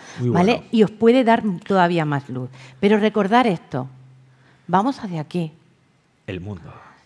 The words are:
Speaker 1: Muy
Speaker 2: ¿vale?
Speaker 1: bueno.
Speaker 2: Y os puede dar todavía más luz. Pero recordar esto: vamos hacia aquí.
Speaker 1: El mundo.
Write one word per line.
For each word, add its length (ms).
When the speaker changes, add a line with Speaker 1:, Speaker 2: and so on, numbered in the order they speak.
Speaker 1:
Muy 100
Speaker 2:
¿vale? 240
Speaker 1:
bueno. 180
Speaker 2:
Y 100
os 80
puede 340
dar 200
todavía 420
más 220
luz. 220
Pero 180
recordar 480
esto: 420
vamos 380
hacia 180
aquí. 300
Speaker 1:
El 160
mundo. 320